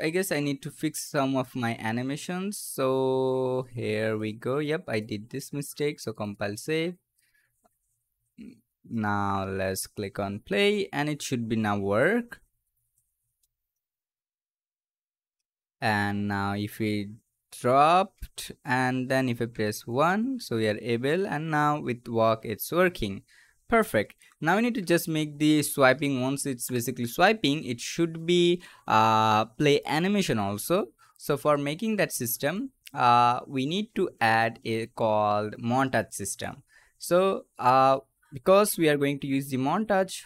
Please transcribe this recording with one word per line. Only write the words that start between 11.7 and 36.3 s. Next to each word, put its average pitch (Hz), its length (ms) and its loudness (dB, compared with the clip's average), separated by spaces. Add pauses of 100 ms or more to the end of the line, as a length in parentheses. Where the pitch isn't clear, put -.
work. 139 640 0 (3500)
And 101 480 0
now 101 260 -2
if 104 260 -6
we 104 320 -4 (400)
dropped, - 1000 2 (140)
and 127 440 0
then 131 200 2
if 120 100 -4
I 120 60 0
press 110 400 -4
one, 190 540 0
so - 160 -6
we 110 120 0
are 104 140 0
able, 131 460 -2
and 160 240 -4
now 147 280 0
with 123 280 -6
walk 113 360 2
it's - 280 -8
working. 156 500 0 (480)
Perfect. 220 460 0 (240)
Now 160 160 2
we 214 60 2
need 240 140 0
to 240 60 -2
just 170 280 2
make 151 300 -2
the 151 220 4
swiping. 139 600 2
Once 135 240 -2
it's 131 240 -6
basically 123 360 -2
swiping, 165 600 2
it 123 160 -6
should 165 440 -4
be, 175 360 4 (260)
uh, 110 580 4
play 143 400 2
animation 170 540 0
also. 104 480 -2 (300)
So - 180 -2
for 147 220 2
making 170 400 -2
that 160 160 0
system, 156 580 -4 (220)
uh, 120 520 4
we 131 200 -4
need 190 300 -4
to 190 140 0 (120)
add 113 420 4
a 113 240 -2
called 107 720 0
montage 127 560 0
system. - 500 -10 (340)